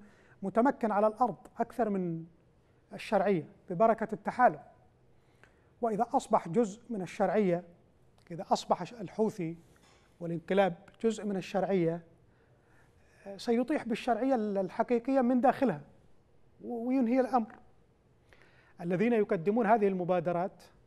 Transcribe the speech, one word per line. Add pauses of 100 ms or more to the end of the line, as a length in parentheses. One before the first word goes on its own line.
(420)
متمكن
على
الأرض (220)
أكثر
من (680)
الشرعية (260)
ببركة
التحالف. (1200)
وإذا
أصبح
جزء (100)
من
الشرعية، (640)
إذا
أصبح
ش-،
الحوثي (640)
والانقلاب (280)
جزء
من
الشرعية، (1200)
آه،
سيطيح
بالشرعية
ال-،
الحقيقية
من
داخلها (840)
و-،
وينهي
الأمر. (1300)
الذين
يقدمون
هذه
المبادرات (240)